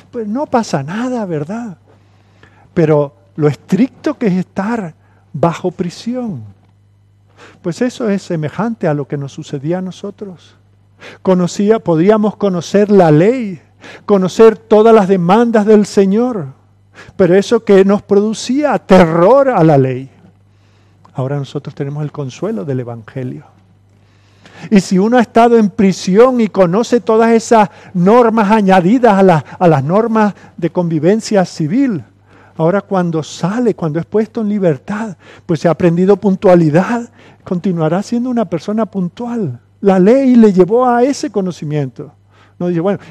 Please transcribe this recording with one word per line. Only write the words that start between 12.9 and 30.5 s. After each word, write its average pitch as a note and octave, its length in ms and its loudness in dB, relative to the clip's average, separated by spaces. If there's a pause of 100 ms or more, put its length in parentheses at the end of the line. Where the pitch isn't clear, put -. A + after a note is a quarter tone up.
la F3+ 180 6
ley, G3 540 0 (420)
conocer G3+ 520 4
todas G#3+ 360 4
las G#3 140 4
demandas G3+ 580 2
del G#3+ 200 4
Señor, G3+ 640 -2 (680)
pero F3 180 2
eso G3+ 300 0
que G3 220 4
nos G3 160 0
producía A3 760 -2
terror F#3 680 4
a G#3+ 160 2
la D#3 140 4
ley. C3 320 -2 (1040)
Ahora C#3 240 -6
nosotros C#3+ 360 -10
tenemos D3 300 -8
el C#3+ 80 -8
consuelo F3+ 540 -10
del C3 160 -6
Evangelio. B2 640 -12 (1200)
Y G3+ 120 4
si F3+ 180 0
uno A3+ 160 0
ha B3 60 4
estado A#3 360 2
en G#3 120 2
prisión G#3+ 720 0
y A3 80 -2
conoce G3 500 0
todas A3+ 320 0
esas A3 380 2 (240)
normas A3 580 2
añadidas G3+ 640 2
a G3 60 4
las, E3+ 220 4 (120)
a F3+ 120 2
las D3 120 2
normas G#3+ 520 0 (240)